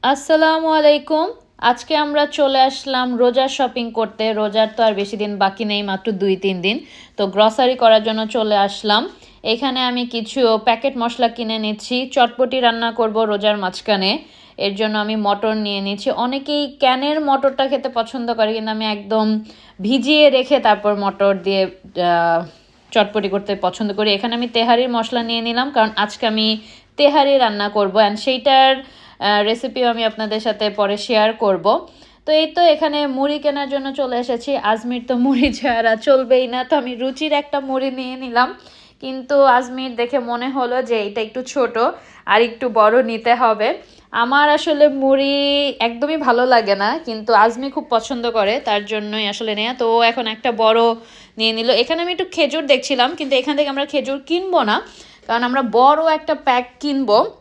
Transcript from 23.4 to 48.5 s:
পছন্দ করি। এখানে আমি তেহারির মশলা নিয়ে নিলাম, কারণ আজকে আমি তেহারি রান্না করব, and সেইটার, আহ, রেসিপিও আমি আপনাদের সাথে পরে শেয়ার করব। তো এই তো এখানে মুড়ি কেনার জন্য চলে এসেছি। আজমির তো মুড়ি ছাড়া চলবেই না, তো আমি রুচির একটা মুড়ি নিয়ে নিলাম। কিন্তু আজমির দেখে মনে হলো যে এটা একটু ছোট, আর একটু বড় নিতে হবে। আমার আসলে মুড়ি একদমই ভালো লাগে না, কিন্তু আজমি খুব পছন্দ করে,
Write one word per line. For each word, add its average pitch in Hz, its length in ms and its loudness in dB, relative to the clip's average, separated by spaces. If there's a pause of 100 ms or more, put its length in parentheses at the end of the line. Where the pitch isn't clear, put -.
পছন্দ 196 380 -4
করি। 214 200 0
এখানে 226 220 -4
আমি 240 120 -4
তেহারির 233 420 2
মশলা 233 340 -2
নিয়ে 233 180 -4
নিলাম, 240 300 -2
কারণ 220 240 2
আজকে 214 320 -2
আমি 220 320 0 (380)
তেহারি 285 400 4
রান্না 208 320 0
করব, 202 280 0
and 214 180 4
সেইটার, 269 600 2
আহ, - 680 -4
রেসিপিও 240 480 -2
আমি 226 160 -2
আপনাদের 220 340 -4
সাথে 214 300 -2
পরে 202 280 -2
শেয়ার 214 360 2
করব। 208 540 0 (380)
তো 311 60 0
এই 311 160 4
তো 320 140 -2
এখানে 302 460 2
মুড়ি 277 320 -2
কেনার 285 300 -4
জন্য 269 240 -6
চলে 254 240 -2
এসেছি। 247 400 -4
আজমির 233 500 -2
তো 254 80 0
মুড়ি 254 380 2
ছাড়া 226 420 0
চলবেই 254 520 2
না, 254 160 -4
তো 277 120 0
আমি 247 200 -2
রুচির 269 380 -4
একটা 285 260 -2
মুড়ি 262 320 -4
নিয়ে 254 260 -10
নিলাম। 254 380 -2 (440)
কিন্তু 262 460 0
আজমির 254 500 0
দেখে 240 240 -2
মনে 240 300 -6
হলো 254 320 -2
যে 226 200 -2
এটা 208 200 -6
একটু 220 200 -6
ছোট, 247 360 -2 (480)
আর 214 160 4
একটু 240 280 -2
বড় 220 340 4
নিতে 226 320 0
হবে। 233 440 0 (320)
আমার 269 380 2
আসলে 294 380 4
মুড়ি 269 460 2 (460)
একদমই 240 380 -2
ভালো 254 280 2
লাগে 226 300 4
না, 208 220 -2
কিন্তু 220 360 -4
আজমি 226 360 4
খুব 294 200 -8
পছন্দ 233 420 -2
করে, 226 280 0